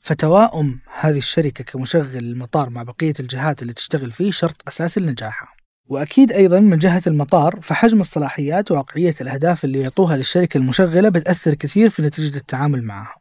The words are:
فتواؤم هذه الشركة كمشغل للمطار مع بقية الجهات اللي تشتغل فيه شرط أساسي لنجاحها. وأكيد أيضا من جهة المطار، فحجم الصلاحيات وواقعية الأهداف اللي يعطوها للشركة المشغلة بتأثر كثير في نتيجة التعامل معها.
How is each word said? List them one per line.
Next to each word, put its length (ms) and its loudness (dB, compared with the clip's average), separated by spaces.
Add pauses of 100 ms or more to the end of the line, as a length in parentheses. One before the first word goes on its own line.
فتواؤم 800 2 (200)
هذه 180 0
الشركة 460 -2
كمشغل 540 -4
للمطار 520 -4
مع 120 -12
بقية 380 -4
الجهات 420 -6
اللي 100 -10
تشتغل 400 -6
فيه 180 -2
شرط 380 -4
أساسي 320 -4
لنجاحها. 480 -6 (380)
وأكيد 460 2
أيضا 280 6
من 180 6
جهة 280 2
المطار، 540 2
فحجم 400 2
الصلاحيات 720 -4
وواقعية 500 0
الأهداف 440 -2
اللي 160 -2
يعطوها 360 0
للشركة 420 0
المشغلة 500 2
بتأثر 460 0
كثير 360 2
في 120 -4
نتيجة 340 -4
التعامل 480 -4
معها. 360 -12